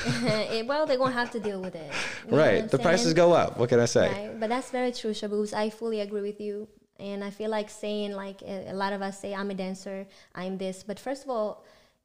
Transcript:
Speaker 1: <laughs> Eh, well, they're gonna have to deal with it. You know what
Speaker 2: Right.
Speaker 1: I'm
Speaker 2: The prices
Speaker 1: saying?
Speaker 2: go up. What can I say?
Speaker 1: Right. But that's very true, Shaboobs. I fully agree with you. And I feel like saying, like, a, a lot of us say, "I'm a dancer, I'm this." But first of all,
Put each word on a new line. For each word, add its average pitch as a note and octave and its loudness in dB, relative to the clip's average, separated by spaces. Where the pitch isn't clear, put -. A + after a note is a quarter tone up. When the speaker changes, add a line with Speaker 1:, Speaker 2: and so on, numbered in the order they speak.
Speaker 1:
<laughs> A#3+ 0
Eh, A3 0
well, C#4+ 0
they're C#4 2
gonna C4 2
have A#3+ -2
to A#3 -4
deal G3 -4
with F#3 -8
it. D#3 -12
You - -2
know C3 6
what D3+ 8
Speaker 2:
Right. G2+ 6
Speaker 1:
I'm - -4
Speaker 2:
The C#3 4
prices F#3+ 4
Speaker 1:
saying? D#3+ 4
Speaker 2:
go F3 8
up. - 4
What A#2 2
can A#2+ 8
I A#2+ 6
say? A2+ 6
Speaker 1:
Right. A3 -6
But A3 -2
that's B3+ -2
very B3+ 0
true, A3+ -4
Shaboobs. G#3 -2
I G#3+ 0
fully A3 -4
agree G3+ -4
with G#3 -6
you. G#3 -6
And G3+ -8
I G3+ -6
feel G#3+ -6
like G#3+ -2
saying, G#3 -4
like, G3 -10
a, F#3+ -10
a - -8
lot G3 -2
of G3+ -4
us G3 -6
say, G3+ -8
"I'm G3+ -4
a - -4
dancer, F#3+ -8
I'm F#3+ -8
this." F#3 -6
But G3 -8
first C#4 -6
of C#4 -14
all, G#3+ -4